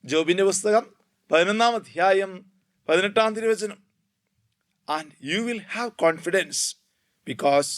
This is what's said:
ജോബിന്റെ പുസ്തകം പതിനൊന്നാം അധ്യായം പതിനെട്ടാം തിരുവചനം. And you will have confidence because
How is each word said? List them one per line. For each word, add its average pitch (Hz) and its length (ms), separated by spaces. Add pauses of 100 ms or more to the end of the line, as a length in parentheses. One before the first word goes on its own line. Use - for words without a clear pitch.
ജോബിന്റെ 160 380
പുസ്തകം 208 420 (460)
പതിനൊന്നാം 214 440
അധ്യായം 190 560 (580)
പതിനെട്ടാം 202 440
തിരുവചനം. 214 460 (1080)
And 151 220 (120)
you 156 260
will 233 140 (140)
have 233 220
confidence 165 640 (680)
because 143 500